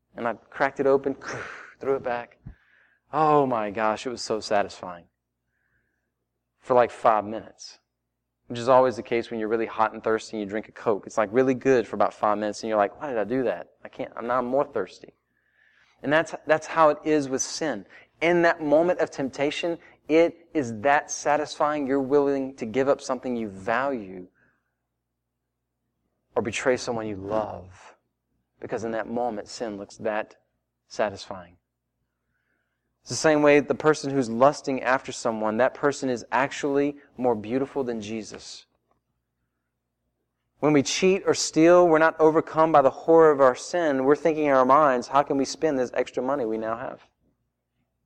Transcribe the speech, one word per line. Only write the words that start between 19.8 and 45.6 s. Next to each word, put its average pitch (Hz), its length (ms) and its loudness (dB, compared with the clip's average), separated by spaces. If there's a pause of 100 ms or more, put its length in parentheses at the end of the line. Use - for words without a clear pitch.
it 165 460 2
is 117 260 -4
that 143 300 2
satisfying 147 760 -2
you're 139 140 0
willing 139 560 0
to - 80 -10
give 127 240 -2
up 139 140 0
something 127 340 -6
you 113 120 -4
value 98 800 -6 (2000)
or 123 60 -2
betray 120 360 -2
someone 113 300 -6
you 104 100 -8
love. 98 800 -8 (640)
Because 113 240 -8
in 117 80 -6
that 113 140 -6
moment, 117 420 -6
sin 110 280 -10
looks 101 220 -16
that 107 380 -6 (520)
satisfying. 98 680 -8 (1400)
It's - 100 -16
the 123 60 -8
same 151 260 2
way 147 180 6
the 139 140 -2
person 147 360 0
who's 135 200 -2
lusting 131 520 2
after 131 300 -2
someone, 110 460 -4
that 123 160 2
person 139 340 -2
is 120 240 -4
actually 143 640 -2 (220)
more 123 160 2
beautiful 131 500 -4
than 117 160 -6
Jesus. 104 640 -12 (2000)
When 147 120 2
we 143 100 4
cheat 190 440 0
or 156 80 4
steal, 175 520 6
we're 156 120 6
not 160 200 2
overcome 160 540 2
by 147 80 8
the 135 80 6
horror 160 420 6
of 139 120 4
our 127 120 8
sin. 143 500 -2
We're 143 120 6
thinking 151 300 0
in 143 60 2
our 131 120 6
minds, 131 440 4
"How 139 140 2
can 143 140 -2
we 135 80 0
spend 151 340 -2